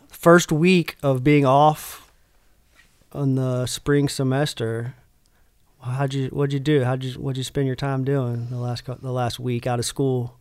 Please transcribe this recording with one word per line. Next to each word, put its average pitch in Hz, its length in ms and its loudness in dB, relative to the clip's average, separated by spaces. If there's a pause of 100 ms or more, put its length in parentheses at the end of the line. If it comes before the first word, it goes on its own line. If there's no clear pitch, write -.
first - 440 4
week 170 500 2
of 131 220 0
being 147 200 6
off 143 680 2 (1000)
on 139 220 0
the 127 320 -2
spring 143 420 0
semester. 127 880 -4 (880)
How'd 135 320 -4
you, 135 140 -2
what'd 143 240 -2
you 139 80 -2
do? 139 240 2
How'd 131 180 -2
you, 131 120 -8
what'd 131 220 -6
you 131 60 -6
spend 139 240 -4
your 131 100 -2
time 135 280 -4
doing 120 460 -2
the 123 80 -8
last 123 260 -6
cou-, 123 160 -12
the 131 120 -10
last 123 280 -4
week 123 260 -4
out 123 140 -2
of 113 40 -2
school? 127 560 -2